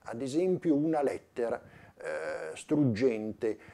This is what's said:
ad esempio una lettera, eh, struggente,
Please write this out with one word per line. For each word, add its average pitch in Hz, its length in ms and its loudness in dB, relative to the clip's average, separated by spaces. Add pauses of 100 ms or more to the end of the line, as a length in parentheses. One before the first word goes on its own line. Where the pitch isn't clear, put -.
ad 117 180 -10
esempio 165 520 2
una 151 280 2
lettera, 117 600 -2 (360)
eh, 78 580 -6
struggente, 110 1000 0 (160)